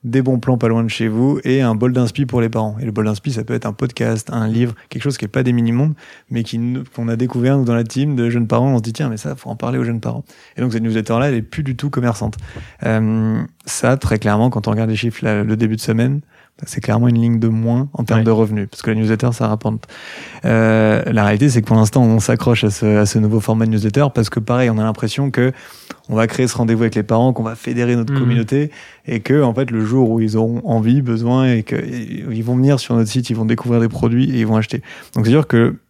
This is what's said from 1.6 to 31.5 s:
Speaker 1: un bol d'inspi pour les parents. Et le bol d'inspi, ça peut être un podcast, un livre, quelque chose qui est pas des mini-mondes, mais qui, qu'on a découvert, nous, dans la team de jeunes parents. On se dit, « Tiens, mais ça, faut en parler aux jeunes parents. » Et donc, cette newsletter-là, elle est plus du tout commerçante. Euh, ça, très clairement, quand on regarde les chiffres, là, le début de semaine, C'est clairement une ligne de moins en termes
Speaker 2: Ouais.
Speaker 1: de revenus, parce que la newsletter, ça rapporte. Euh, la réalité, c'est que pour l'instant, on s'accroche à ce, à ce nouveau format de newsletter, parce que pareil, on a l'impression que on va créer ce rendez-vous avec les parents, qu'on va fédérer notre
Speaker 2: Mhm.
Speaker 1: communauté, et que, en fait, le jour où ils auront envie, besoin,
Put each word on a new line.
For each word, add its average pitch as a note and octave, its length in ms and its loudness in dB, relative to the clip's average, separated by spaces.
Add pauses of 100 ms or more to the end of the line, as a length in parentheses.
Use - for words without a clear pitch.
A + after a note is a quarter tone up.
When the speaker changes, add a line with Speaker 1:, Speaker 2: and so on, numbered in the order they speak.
Speaker 1:
un A#2 140 2
bol B2 160 2
d'inspi B2 340 0
pour B2 140 0
les A2+ 80 2
parents. A2 320 -4
Et C3 40 -6
le A2+ 60 -4
bol G#2+ 140 -2
d'inspi, G#2+ 260 -2
ça A2+ 140 -4
peut A#2+ 100 -4
être A#2+ 120 -6
un G#2+ 60 -4
podcast, A2+ 600 -4
un A2+ 160 -2
livre, A#2 260 0 (140)
quelque - 160 -8
chose C#3 120 -2
qui A2 100 -6
est - 20 -8
pas C3 160 -2
des B2 80 2
mini-mondes, A#2+ 420 2 (340)
mais A#2 140 -4
qui, A2+ 160 -6 (380)
qu'on A#2 100 -4
a A#2 80 -2
découvert, B2 420 0
nous, C3+ 80 2
dans A#2 120 2
la A#2 80 0
team C3+ 320 -2
de A#2 120 2
jeunes A#2 200 0
parents. B2+ 260 2
On A#2+ 40 2
se G#2+ 40 0
dit, « A2+ 120 -6
Tiens, D3 140 -4
mais A2 80 -4
ça, C#3 200 -8
faut - 120 -18
en A2+ 60 -10
parler A#2+ 240 -4
aux B2 60 0
jeunes A#2 160 -4
parents. » A#2 240 -6 (320)
Et - 40 -8
donc, B2 120 0
cette A2+ 100 -2
newsletter-là, A2+ 460 0
elle C3 80 0
est A2+ 60 -2
plus - 200 -8
du C3 140 -4
tout C#3+ 120 -4
commerçante. A#2 480 -2 (480)
Euh, A2 580 0 (220)
ça, - 320 0
très A2 220 0
clairement, G#2+ 320 2
quand A2 160 -4
on A2 60 0
regarde A2 180 0
les A2 60 0
chiffres, A2+ 280 -4
là, G#2 200 0
le A2 120 0
début A2 200 0
de A2+ 40 -8
semaine, B2 400 0 (440)
C'est - 160 -8
clairement A#2+ 280 2
une A#2 120 4
ligne A#2 200 2
de A2+ 80 2
moins A#2 440 0
en A#2+ 120 -4
termes A2+ 160 2
Speaker 2:
Ouais. A2+ 60 4
Speaker 1:
de A2+ 40 4
revenus, G#2+ 400 2
parce - 120 -18
que A2+ 80 -2
la G#2+ 60 0
newsletter, A2 360 0
ça A#2 160 -2
rapporte. A2 400 -4 (560)
Euh, A2 680 4
la A2 140 2
réalité, G#2+ 240 4
c'est A#2+ 120 4
que G#2+ 60 -4
pour - 100 2
l'instant, A2 280 4
on A2+ 160 4
s'accroche A#2 420 2
à G#2 80 2
ce, G#2+ 160 -2 (120)
à G#2 80 4
ce A#2 120 0
nouveau G#2+ 220 2
format A2+ 260 0
de A2 40 0
newsletter, A2 440 0
parce A2 160 0
que - 80 -4
pareil, A#2+ 320 0
on A2 80 0
a G#2+ 60 0
l'impression A2+ 460 -2
que B2 220 0 (560)
on G#2+ 60 -4
va A2 140 2
créer B2+ 180 0
ce - 100 -4
rendez-vous A#2 260 0
avec A2+ 120 0
les A2 80 0
parents, A#2 300 2
qu'on A2+ 100 -4
va A2+ 140 -6
fédérer A#2+ 400 -2
notre A#2 160 -2
Speaker 2:
Mhm. C#3 80 0
Speaker 1:
communauté, B2+ 500 0 (360)
et A#2 140 -4
que, C#3+ 220 2
en A#2 120 2
fait, B2+ 180 -2
le A2 120 0
jour A#2+ 260 2
où A2+ 100 0
ils A2 160 0
auront A#2 280 0
envie, A#2 380 2
besoin, B2 500 0